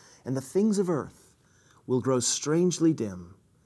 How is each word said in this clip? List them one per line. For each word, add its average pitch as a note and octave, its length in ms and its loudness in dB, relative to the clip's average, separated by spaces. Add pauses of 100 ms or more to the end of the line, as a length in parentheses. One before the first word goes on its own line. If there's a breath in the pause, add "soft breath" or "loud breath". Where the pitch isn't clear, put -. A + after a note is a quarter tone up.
(260 soft breath)
and C3 100 -4
"The C3 60 -2
Things G3+ 380 0
of F3+ 100 0
Earth - 420 -4 (540)
Will B2 160 0
Grow B2+ 180 2
Strangely D#3+ 720 2
Dim F#2+ 440 -6 (300)